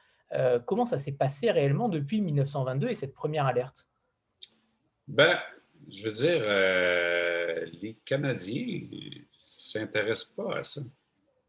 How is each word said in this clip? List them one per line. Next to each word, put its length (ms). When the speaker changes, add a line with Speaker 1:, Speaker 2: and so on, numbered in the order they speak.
Speaker 1:
euh, 260
comment 280
ça 100
s'est 200
passé 340
réellement 400
depuis 320
mille 140
neuf 120
cent 160
vingt-deux 240
et 60
cette 180
première 320
alerte ? 440
Speaker 2:
Ben, 320
je 180
veux 60
dire, 260
euh, 1300
les 240
Canadiens 800
s'intéressent 1000
pas 220
à 60
ça, 180